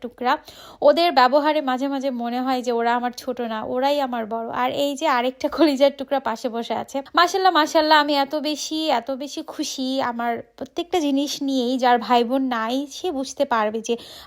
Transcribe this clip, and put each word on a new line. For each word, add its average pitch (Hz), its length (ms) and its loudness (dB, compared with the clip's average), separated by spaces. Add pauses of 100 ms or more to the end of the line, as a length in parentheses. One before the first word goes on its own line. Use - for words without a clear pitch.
টুকরা, 247 380 -2 (440)
ওদের 311 300 6
ব্যবহারে 285 480 4
মাঝে 262 280 -2
মাঝে 277 220 -2
মনে 240 300 -4
হয় 254 220 -2
যে 247 100 -2
ওরা 233 220 2
আমার 240 220 -2
ছোট 247 240 -8
না, 226 240 -4
ওরাই 269 360 0
আমার 247 260 -4
বড়। 226 240 -6
আর 254 200 0
এই 285 260 -2
যে 311 100 -2
আরেকটা 262 420 0
কলিজার 277 500 4
টুকরা 269 220 -2
পাশে 233 280 -6
বসে 233 260 -4
আছে। 269 280 -6 (120)
মাশাল্লাহ, 359 380 4
মাশাল্লাহ, 311 480 4
আমি 294 140 0
এত 277 200 0
বেশি, 302 560 -4
এত 240 200 -2
বেশি 262 320 -8
খুশি 269 600 -6
আমার 233 400 -4 (140)
প্রত্যেকটা 339 440 -4
জিনিস 285 420 -2
নিয়েই। 262 360 0
যার 247 200 4
ভাই 240 260 2
বোন 262 180 -2
নাই, 247 480 -2
সে - 200 -6
বুঝতে 269 340 -4
পারবে 220 360 -2
যে 233 160 -4 (300)